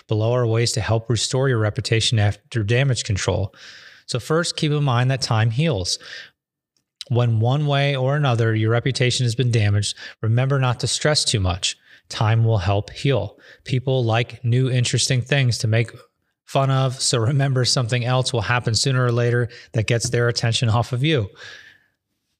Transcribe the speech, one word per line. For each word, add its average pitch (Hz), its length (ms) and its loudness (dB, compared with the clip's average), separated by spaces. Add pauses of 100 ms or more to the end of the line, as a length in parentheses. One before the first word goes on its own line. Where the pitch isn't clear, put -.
Below 110 260 0
are 123 140 2
ways 113 240 2
to - 80 -4
help 113 300 -2
restore 131 400 0
your 123 80 2
reputation 110 600 0
after 104 440 0
damage 120 400 0
control. 95 500 -2 (520)
So - 120 -4
first, 165 380 -2
keep 151 160 -2
in 147 140 0
mind 127 260 2
that 135 100 -4
time 113 300 2
heals. 117 480 -2 (1120)
When 117 320 2
one 135 240 2
way 139 320 0
or 131 180 0
another 117 400 2
your 110 160 2
reputation 123 540 0
has 113 100 0
been 123 160 0
damaged, 104 460 2 (240)
remember 127 360 2
not 127 220 0
to 127 80 -4
stress - 380 0
too 104 160 0
much. 92 340 -2 (320)
Time 113 380 2
will 113 140 2
help 101 320 -2
heal. 120 460 -2 (280)
People 131 400 -2
like 113 400 -2
new, 123 240 2
interesting 123 520 0
things 127 360 0
to - 100 -2
make 113 240 0 (540)
fun 135 240 0
of. 131 320 0
So - 180 0
remember, 135 460 0
something 120 400 0
else 127 280 0
will 117 80 0
happen 120 340 0
sooner 127 300 0
or 120 60 2
later 120 380 0 (240)
that 110 140 0
gets 117 220 0
their 120 180 0
attention 117 420 0
off 113 240 0
of 123 100 -2
you. 143 260 0 (1120)